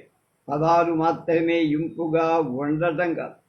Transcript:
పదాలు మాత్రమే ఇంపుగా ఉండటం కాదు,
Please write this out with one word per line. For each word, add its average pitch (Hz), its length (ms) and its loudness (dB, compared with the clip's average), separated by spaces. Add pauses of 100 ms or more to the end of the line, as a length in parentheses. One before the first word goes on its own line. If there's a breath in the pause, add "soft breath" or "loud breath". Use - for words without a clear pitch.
(480)
పదాలు 165 460 2
మాత్రమే 165 640 0 (160)
ఇంపుగా 165 520 -2 (340)
ఉండటం 156 540 -2
కాదు, 139 220 -8 (120)